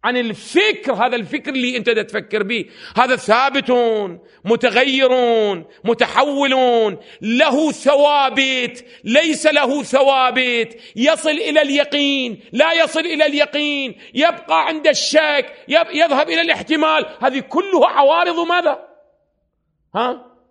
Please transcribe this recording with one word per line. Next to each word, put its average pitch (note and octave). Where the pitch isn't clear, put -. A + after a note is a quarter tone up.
عن B3
الفكر. C4
هذا A#3
الفكر A#3+
اللي B3+
أنت A#3
تفكر G#3+
به، G#3
هذا B3
ثابت C4
متغير B3+
متحول، B3
له C#4
ثوابت C4+
ليس D4+
له C#4+
ثوابت، B3+
يصل D4+
إلى D4+
اليقين C#4
لا D#4
يصل D#4+
إلى D#4+
اليقين، C#4+
يبقى D#4+
عند D#4
الشك، D4
يب-، E4
يذهب D4+
إلى E4
الاحتمال. D#4
هذه C4
كلها F4+
عوارض E4
ماذا؟ E4+
ها؟ B3